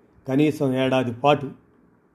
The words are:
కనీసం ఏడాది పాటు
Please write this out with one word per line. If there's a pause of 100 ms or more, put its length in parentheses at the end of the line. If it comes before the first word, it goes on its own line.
(280)
కనీసం
ఏడాది
పాటు (640)